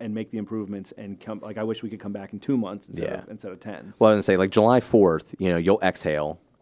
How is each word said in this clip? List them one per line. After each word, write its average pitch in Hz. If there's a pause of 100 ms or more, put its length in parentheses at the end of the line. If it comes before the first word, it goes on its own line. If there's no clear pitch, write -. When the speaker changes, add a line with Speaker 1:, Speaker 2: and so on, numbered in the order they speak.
Speaker 1:
and 110
make 107
the 113
improvements 101
and 98
come." 107
Like, 110
I 110
wish 110
we 113
could 104
come 101
back 98
in 101
two 139
months 101
instead -
Speaker 2:
Yeah. -
Speaker 1:
of, -
instead 107
of -
ten. 95
Speaker 2:
Well, 113
I 107
was 98
gonna 101
say, 92
like, 95
July 113
fourth, 90
you 95
know, 85
you'll 92
exhale 78 (220)